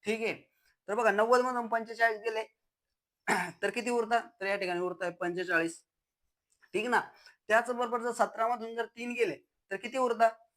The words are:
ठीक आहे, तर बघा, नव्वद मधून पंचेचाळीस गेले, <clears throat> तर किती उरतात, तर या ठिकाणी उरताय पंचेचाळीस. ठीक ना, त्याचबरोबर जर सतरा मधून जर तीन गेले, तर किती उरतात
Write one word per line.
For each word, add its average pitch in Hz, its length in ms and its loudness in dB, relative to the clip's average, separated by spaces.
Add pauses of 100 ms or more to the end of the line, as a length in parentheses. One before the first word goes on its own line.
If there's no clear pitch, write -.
ठीक 220 160 -2
आहे, 220 120 -2 (540)
तर 202 80 -2
बघा, 220 160 4
नव्वद 226 300 6
मधून 247 260 -2
पंचेचाळीस 226 520 0
गेले, 220 240 -4 (840)
<clears throat> 175 340 -2
तर 202 80 0
किती 233 200 -4
उरतात, 233 320 2 (200)
तर 190 40 -4
या 196 100 0
ठिकाणी 180 240 -2
उरताय 175 320 -4
पंचेचाळीस. 175 720 -2 (920)
ठीक 214 140 0
ना, 226 140 4 (460)
त्याचबरोबर 233 520 2
जर 233 120 -2
सतरा 226 360 0
मधून 226 280 -4
जर 233 100 -2
तीन 240 260 -10
गेले, 226 240 0 (360)
तर 190 40 -6
किती 233 220 -6
उरतात 226 340 4 (260)